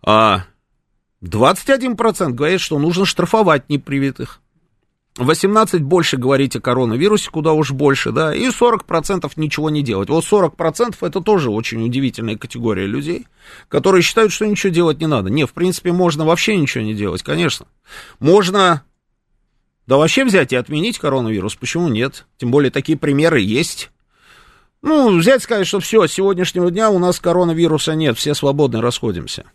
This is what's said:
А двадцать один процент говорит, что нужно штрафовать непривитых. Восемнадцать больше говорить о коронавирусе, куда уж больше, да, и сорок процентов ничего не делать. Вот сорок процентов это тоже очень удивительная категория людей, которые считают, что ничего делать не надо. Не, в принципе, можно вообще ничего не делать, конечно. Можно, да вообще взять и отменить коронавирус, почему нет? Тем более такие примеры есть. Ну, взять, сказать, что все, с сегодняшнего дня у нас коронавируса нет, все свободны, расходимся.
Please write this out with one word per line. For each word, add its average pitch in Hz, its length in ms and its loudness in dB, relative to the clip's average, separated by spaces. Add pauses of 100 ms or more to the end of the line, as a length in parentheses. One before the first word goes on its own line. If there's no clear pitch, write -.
А 104 380 4 (760)
двадцать 110 480 0
один 254 260 0
процент 185 400 -2
говорит, 156 240 0
что - 180 -4
нужно 170 280 0
штрафовать 175 640 0
непривитых. 139 720 -6 (760)
Восемнадцать 185 680 0
больше 160 340 0
говорить 131 380 0
о 120 40 -6
коронавирусе, 127 720 0
куда 160 240 0
уж 151 180 0
больше, 139 400 0
да, 151 240 -2
и 254 140 -2
сорок 233 340 0
процентов 170 540 -4
ничего 156 320 -4
не 151 140 -2
делать. 101 260 -2
Вот 160 160 0
сорок 190 320 2
процентов 180 460 -2
это 175 180 -4
тоже 170 300 2
очень 113 340 -4
удивительная 117 500 -4
категория 104 520 -4
людей, 143 400 -6 (420)
которые 185 320 4
считают, 214 320 2
что 214 140 -2
ничего 202 260 0
делать 160 260 2
не 165 60 -4
надо. 117 240 0
Не, 139 160 0
в - 80 -8
принципе, 175 400 -2
можно 170 320 0
вообще 175 320 2
ничего 135 260 -2
не 107 120 -4
делать, 98 260 -4
конечно. 160 460 -4 (520)
Можно, 185 640 4 (1000)
да 131 120 4
вообще 165 280 2
взять 190 260 2
и 131 60 -2
отменить 151 400 -4
коронавирус, 110 580 -4
почему 165 340 -4
нет? 120 360 -4 (120)
Тем 123 120 -4
более 131 220 4
такие 143 260 -2
примеры 147 420 2
есть. 110 520 -4 (920)
Ну, 277 340 4
взять, 233 240 4
сказать, 202 240 -2
что 196 140 -2
все, 208 280 2
с - 40 -2
сегодняшнего 185 580 0
дня 214 220 0
у 190 80 2
нас 175 200 0
коронавируса 165 760 0
нет, 151 220 0
все 147 180 -2
свободны, 139 460 0
расходимся. 110 720 -6